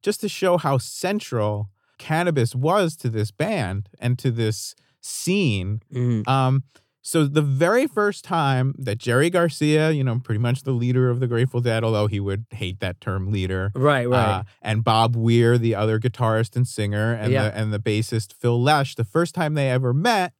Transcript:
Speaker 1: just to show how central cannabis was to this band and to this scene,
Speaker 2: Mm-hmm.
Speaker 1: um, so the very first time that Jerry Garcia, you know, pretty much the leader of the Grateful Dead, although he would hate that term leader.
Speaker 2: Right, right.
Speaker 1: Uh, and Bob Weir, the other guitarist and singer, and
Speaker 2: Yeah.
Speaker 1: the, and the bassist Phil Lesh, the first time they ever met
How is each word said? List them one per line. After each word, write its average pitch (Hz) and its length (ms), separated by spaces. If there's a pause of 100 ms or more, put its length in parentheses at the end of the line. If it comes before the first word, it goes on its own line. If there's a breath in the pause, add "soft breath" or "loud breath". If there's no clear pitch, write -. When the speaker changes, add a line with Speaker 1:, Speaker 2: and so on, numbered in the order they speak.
Speaker 1:
just - 200
to 135 80
show 180 280
how 139 200
central 110 920 (280)
cannabis 156 580
was 160 420
to 123 120
this 107 220
band 107 580 (100)
and 123 200
to 131 120
this 110 440 (260)
scene, 110 800 (120)
Speaker 2:
Mm-hmm. 123 360
Speaker 1:
um, 131 340 (400 soft breath)
so 156 220
the 147 160
very 170 460
first 208 360
time 135 540
that 110 220
Jerry 135 320
Garcia, 156 580
you 147 140
know, 123 160
pretty 110 180
much 120 240
the 135 100
leader 123 380
of 120 100
the 131 60
Grateful 120 340
Dead, 113 240
although 107 220
he 101 140
would 98 320
hate 98 280
that 92 220
term 95 300
leader. 95 420
Speaker 2:
Right, 135 340
right. 123 160
Speaker 1:
Uh, 98 200 (180 soft breath)
and 110 220
Bob 113 320
Weir, 117 420
the 113 160
other 110 260
guitarist 113 560
and 123 120
singer, 107 460
and 113 200
Speaker 2:
Yeah. 131 160
Speaker 1:
the, - 80
and 107 160
the 104 60
bassist 110 540
Phil 120 280
Lesh, 139 320
the 117 100
first 170 300
time 156 220
they 135 160
ever 127 240
met 190 440